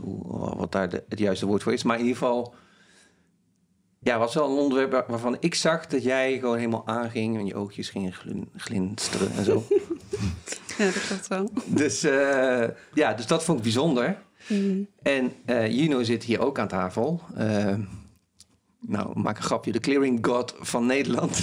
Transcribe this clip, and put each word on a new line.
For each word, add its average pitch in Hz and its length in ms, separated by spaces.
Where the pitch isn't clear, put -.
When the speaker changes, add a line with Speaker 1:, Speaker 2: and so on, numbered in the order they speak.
Speaker 1:
hoe, - 560
wat 90 160
daar 95 160
de, - 200
het 104 100
juiste 98 280
woord 101 160
voor 113 100
is. 120 100
Maar 117 160
in 120 60
ieder 120 140
geval, 120 360
ja, 120 180
was 117 160
wel 151 160
een 139 80
onderwerp 135 340
waar-, 127 160
waarvan 120 320
ik 170 140
zag 160 320
dat 131 160
jij 131 360
gewoon 120 180
helemaal 117 300
aanging 113 520
en 104 80
je 92 80
oogjes 101 360
gingen 92 220
glin-, - 440
glinsteren 95 760
en - 120
zo. - 220
Speaker 2:
<laughs> - 0
Ja, 214 60
dat 190 220
klopt 196 220
wel. 196 220
Speaker 1:
Dus, - 380
eh, 135 600
ja, 139 200
dus 113 120
dat 165 180
vond 151 140
ik 110 60
bijzonder. 131 580
Speaker 2:
Mhm. 196 320
Speaker 1:
En, 131 300
eh, 113 260
Juno 131 320
zit 117 220
hier 113 160
ook 139 180
aan 104 100
tafel. 110 520
Eh, 104 400
nou, - 400
maak 107 160
een - 60
grapje. 117 300
De 110 80
clearing 135 460
god 123 340
van 120 260
Nederland. 135 560